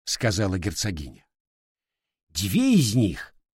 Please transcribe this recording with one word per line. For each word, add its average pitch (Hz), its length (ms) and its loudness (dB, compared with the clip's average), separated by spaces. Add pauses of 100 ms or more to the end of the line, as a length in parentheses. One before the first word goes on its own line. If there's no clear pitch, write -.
сказала 98 540 -2
герцогиня. 87 680 -8 (1040)
«Две 214 440 2
из 117 200 4
них 101 400 0 (200)